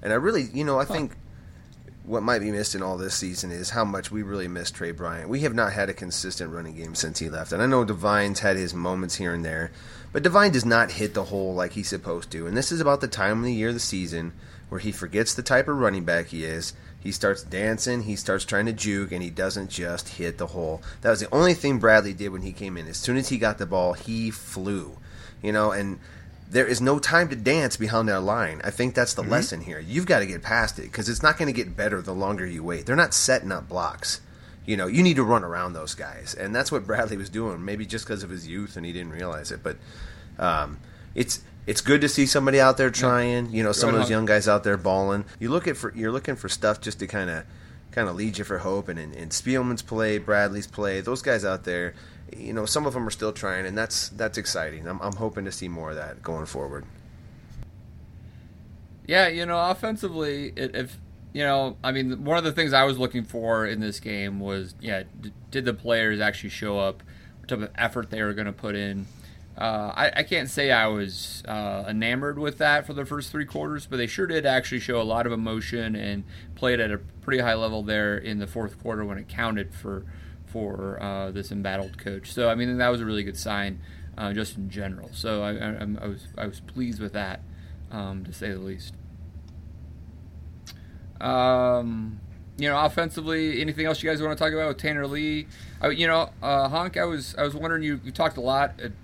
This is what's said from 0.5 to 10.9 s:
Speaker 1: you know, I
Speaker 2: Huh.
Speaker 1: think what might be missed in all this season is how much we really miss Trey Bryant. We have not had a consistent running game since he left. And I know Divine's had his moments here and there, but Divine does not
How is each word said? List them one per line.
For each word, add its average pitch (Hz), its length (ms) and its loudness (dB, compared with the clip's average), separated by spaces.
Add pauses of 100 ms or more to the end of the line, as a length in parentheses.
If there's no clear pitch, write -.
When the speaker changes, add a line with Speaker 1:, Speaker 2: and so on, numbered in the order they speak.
Speaker 1:
you 143 100 -2
know, 139 160 4
I 143 60 2
Speaker 2:
Huh. 202 80 -4
Speaker 1:
think 156 180 -2 (920)
what 110 180 0
might 117 180 4
be 104 120 -2
missed 104 240 0
in 95 80 -2
all 95 140 -2
this 92 180 -4
season 92 340 -4
is 87 220 -6
how 117 120 2
much 98 280 -4
we 107 100 -4
really 98 260 -4
miss 87 220 -6
Trey - 220 -6
Bryant. 82 360 -6
We 123 120 -2
have 143 160 0
not 107 180 2
had 101 160 2
a 92 40 -4
consistent 90 600 -6
running 82 220 -8
game 82 180 -10
since 78 240 -2
he 82 140 -4
left. 80 200 -6
And 87 120 2
I - 20 4
know 131 180 6
Divine's 101 580 2
had 98 160 4
his 90 180 -2
moments 90 400 -2
here 90 180 -2
and 85 100 -2
there, 80 280 -4 (420)
but 151 80 0
Divine 190 300 8
does 123 140 4
not 117 260 8